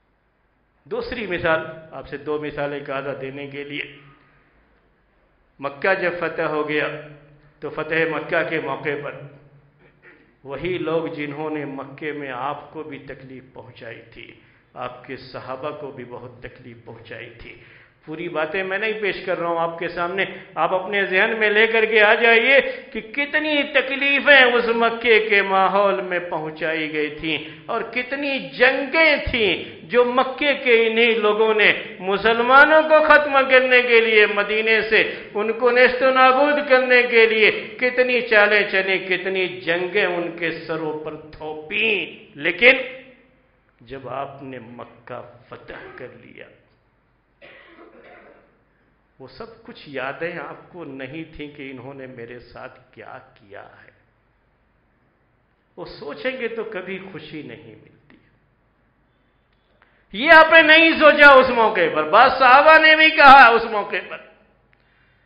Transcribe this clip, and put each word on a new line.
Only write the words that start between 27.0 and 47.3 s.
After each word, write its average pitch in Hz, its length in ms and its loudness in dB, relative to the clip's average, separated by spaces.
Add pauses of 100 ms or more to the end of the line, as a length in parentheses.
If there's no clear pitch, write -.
थीं 156 540 -8
और 226 260 -8
कितनी 277 480 -6
जंगें 277 840 0
थीं - 680 -4
जो 240 180 2
मक्के 262 500 0
के 233 300 2
इन्हीं 226 300 2
लोगों 214 400 2
ने 196 460 2
मुसलमानों 240 840 2
को 311 240 2
खत्म 285 420 2
करने 254 320 4
के 240 200 4
लिए, 220 260 4
मदीने 214 600 -2
से - 460 -2
उनको 226 360 -2
नेस्तो 254 400 2
नाबूद 269 560 2
करने 254 360 4
के 226 240 4
लिए 220 240 2
कितनी 247 680 -2
चालें 208 500 2
चली, 190 280 -2
कितनी 185 480 -4
जंगें 180 580 -4
उनके 170 600 -6
सरों 156 340 -8
पर 151 360 -16
थोपी। 156 1040 -8
लेकिन 208 640 0 (800)
जब 127 240 -18
आपने 135 520 -12
मक्का 120 880 -20
फतह - 260 -20
कर - 500 -20
लिया, - 220 -20 (2750)